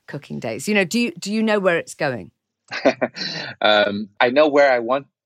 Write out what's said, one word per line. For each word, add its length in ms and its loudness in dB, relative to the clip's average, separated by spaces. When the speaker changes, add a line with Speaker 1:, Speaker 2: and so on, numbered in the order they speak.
Speaker 1:
cooking 320 -12
days? 280 -8
You 60 0
know, 120 2
do 120 -4
you, 220 0
do 120 -8
you 120 0
know 160 0
where 180 2
it's 160 -8
going? 380 -6
Speaker 2:
<laughs> 100 -10
Um, 480 2
I 100 4
know 180 4
where 240 4
I 80 2
want 280 -4